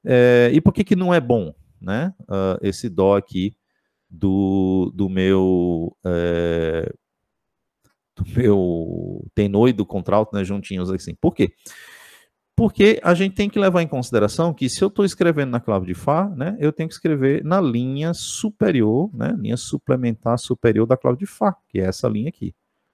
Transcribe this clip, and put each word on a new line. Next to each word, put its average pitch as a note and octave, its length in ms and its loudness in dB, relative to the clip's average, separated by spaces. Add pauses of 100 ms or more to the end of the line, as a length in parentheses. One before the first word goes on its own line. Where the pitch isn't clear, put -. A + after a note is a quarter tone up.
é... B2 480 6
e D#3+ 80 4
por F#3 120 4
que - 100 0
que G3 140 0
não F3+ 180 2
é E3+ 60 2
bom, A#2 340 -2 (260)
né, A#2+ 320 -4 (160)
ah, F#2+ 320 -2
esse G#2 280 -4
dó G2 280 4
aqui G2 400 -4 (540)
do, F#2+ 840 0
do F#2+ 160 -4
meu, F#2 960 0
é... E2+ 880 -2 (1200)
do - 80 -6 (120)
meu F2+ 880 0 (100)
tenor G#2 340 4
e B2+ 40 6
do G#2 140 -4
contralto, G2+ 480 -2
né, G2 100 -4
juntinhos F#2 460 -6
assim. F#2 240 -8
Por - 180 0
quê? - 220 0 (1000)
Porque - 460 4
a F3 120 4
gente F#3+ 200 0
tem G3+ 140 -2
que G#3 100 -4
levar F#3 220 2
em E3 80 -2
consideração B2 640 0
que C3 160 -4
se - 140 -4
eu G3 80 2
tô G3+ 120 0
escrevendo E3 480 0
na A#2+ 100 -2
clave G2 260 -2
de F2+ 80 -6
Fá, D#3+ 340 0
né, F3 320 -6
eu D3 100 2
tenho D#3+ 180 -6
que - 60 -16
escrever C#3+ 480 0
na E3+ 160 0
linha C3+ 540 -2
superior, E3 1000 -2
né, A2+ 240 -4
linha A2 180 -4
suplementar A#2+ 840 -4
superior A2+ 480 0
da C3 100 2
clave B2 200 0
de G3 100 -8
Fá, G3+ 300 -2 (120)
que G2+ 120 -4
é F#2 40 0
essa F#2+ 220 -4
linha A2 220 -4
aqui, G2 260 -10 (400)